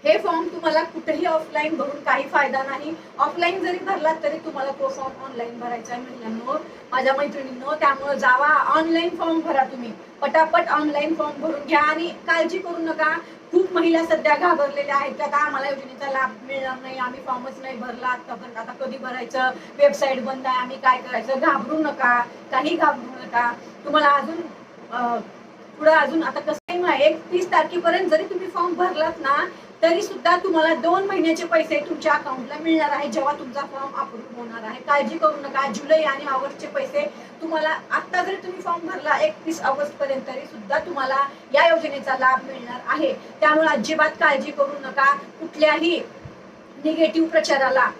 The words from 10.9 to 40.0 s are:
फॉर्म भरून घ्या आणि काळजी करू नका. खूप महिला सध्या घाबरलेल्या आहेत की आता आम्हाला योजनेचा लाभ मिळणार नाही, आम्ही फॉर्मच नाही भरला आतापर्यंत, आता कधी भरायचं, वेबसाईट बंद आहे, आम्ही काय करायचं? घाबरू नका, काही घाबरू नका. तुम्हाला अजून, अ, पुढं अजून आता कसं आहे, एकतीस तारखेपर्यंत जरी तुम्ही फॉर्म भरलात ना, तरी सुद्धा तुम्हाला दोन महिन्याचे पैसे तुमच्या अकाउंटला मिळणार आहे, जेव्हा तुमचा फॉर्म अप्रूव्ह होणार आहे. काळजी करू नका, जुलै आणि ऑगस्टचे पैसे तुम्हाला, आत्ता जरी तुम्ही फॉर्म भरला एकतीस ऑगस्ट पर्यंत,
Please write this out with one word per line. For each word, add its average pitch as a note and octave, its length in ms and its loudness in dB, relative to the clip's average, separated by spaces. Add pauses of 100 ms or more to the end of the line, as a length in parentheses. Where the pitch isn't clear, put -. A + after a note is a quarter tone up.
फॉर्म D4 260 -4
भरून D#4 260 -4
घ्या D4 120 4
आणि D#4 280 2
काळजी E4+ 520 0
करू F4 180 -8
नका. D#4 400 0 (340)
खूप F4+ 220 4
महिला E4 320 4
सध्या D#4 300 4
घाबरलेल्या C#4+ 600 0
आहेत C#4 180 0
की D4+ 100 -4
आता C#4+ 140 0
आम्हाला C#4+ 320 0
योजनेचा C4+ 420 -8
लाभ C4 200 0 (160)
मिळणार C4 340 -6
नाही, C4 160 -12
आम्ही B3+ 300 -6
फॉर्मच B3+ 340 -6
नाही C4 160 -10
भरला B3 300 -8
आतापर्यंत, A#3 500 -6
आता B3 280 -8
कधी C4+ 120 -8
भरायचं, B3+ 520 -2 (280)
वेबसाईट C#4 480 4
बंद C4 200 -6
आहे, B3+ 120 2
आम्ही B3+ 200 -4
काय B3+ 200 4
करायचं? B3 420 -4
घाबरू D4 380 2
नका, B3 460 2 (280)
काही D4 240 0
घाबरू - 480 0
नका. A#3+ 300 0 (320)
तुम्हाला D4 240 4
अजून, D4+ 280 2 (540)
अ, A#3+ 260 -2 (640)
पुढं D#4 120 6
अजून D#4+ 320 4
आता D#4 160 -4
कसं E4+ 480 -4
आहे, C#4+ 180 4
एकतीस F4+ 420 2
तारखेपर्यंत F4 640 2
जरी D#4 140 4
तुम्ही F#4 240 -6
फॉर्म F4 260 -2
भरलात D#4+ 440 0
ना, D4 280 0 (360)
तरी E4+ 200 4
सुद्धा F4 360 -2
तुम्हाला E4 380 2
दोन E4+ 280 2
महिन्याचे F4 420 0
पैसे D#4 340 2 (100)
तुमच्या D4+ 240 0
अकाउंटला C4+ 480 -4
मिळणार D#4+ 280 2
आहे, C#4+ 200 -2
जेव्हा C4+ 240 0
तुमचा C#4 280 -8
फॉर्म C4+ 340 -10
अप्रूव्ह - 420 -8
होणार A3+ 320 -10
आहे. B3 120 -12
काळजी C#4+ 360 2
करू D#4 140 4
नका, C#4 400 -4
जुलै D4+ 320 2
आणि C4+ 220 0
ऑगस्टचे C#4 420 -4
पैसे - 460 -4 (280)
तुम्हाला, D#4 280 0 (220)
आत्ता F4+ 320 0
जरी F#4+ 120 -2
तुम्ही F4+ 260 -10
फॉर्म E4+ 260 -4
भरला D4+ 300 0
एकतीस D#4 440 0
ऑगस्ट C#4 360 -2
पर्यंत, C4+ 300 -2